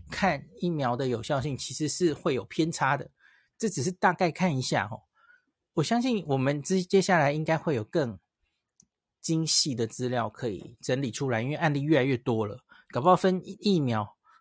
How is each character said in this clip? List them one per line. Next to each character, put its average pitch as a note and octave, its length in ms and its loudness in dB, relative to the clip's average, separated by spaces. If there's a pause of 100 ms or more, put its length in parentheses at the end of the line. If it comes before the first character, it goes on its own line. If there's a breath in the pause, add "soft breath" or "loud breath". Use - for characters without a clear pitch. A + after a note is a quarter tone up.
(100)
看 D#3 360 -2 (140)
疫 F3 80 -2
苗 C#3 260 0
的 C3+ 140 -2
有 A2+ 140 -2
效 C#3 180 -2
性 C3+ 160 -4
其 - 160 -10
实 D3+ 160 -4
是 E3+ 240 2
会 C#3+ 220 -2
有 G#2+ 100 -4
偏 E3 260 -2
差 C#3+ 240 0
的， - 160 -6 (460 soft breath)
这 A3 140 -2
只 C#3+ 120 -4
是 D#3+ 80 0
大 F#3 220 2
概 E3+ 180 2
看 E3+ 240 0
一 C3 60 0
下 B2 320 -2
哦。 - 120 -16 (720 soft breath)
我 D#3+ 60 2
相 A#3 200 0
信 A#3 260 0
我 C#3 80 2
们 C#3 260 0
接-， F#3 220 0
接 F#3+ 160 4
下 F3+ 180 2
来 C#3+ 140 4
应 D#3 100 -4
该 D#3+ 140 2
会 D#3 180 -2
有 A2 80 0
更 A#2+ 360 -2 (1040)
精 D#3+ 240 0
细 - 280 0
的 A2+ 120 0
资 B2+ 200 -8
料 A#2+ 220 -2
可 A#2+ 220 -6
以 - 320 -10
整 C3 180 0
理 C3+ 100 -2
出 C3+ 200 -4
来， A2+ 100 0
因 A#2+ 80 -4
为 D3 60 -2
案 D3+ 180 0
例 C#3+ 80 0
越 D3+ 160 4
来 B2+ 80 4
越 C3+ 100 2
多 A#2 300 0
了， - 180 -8 (280 soft breath)
搞 C3 100 -2
不 D3+ 80 4
好 F#3 80 8
分 F#3 260 2
疫 F#3 380 0
苗， A2+ 380 -2 (220 soft breath)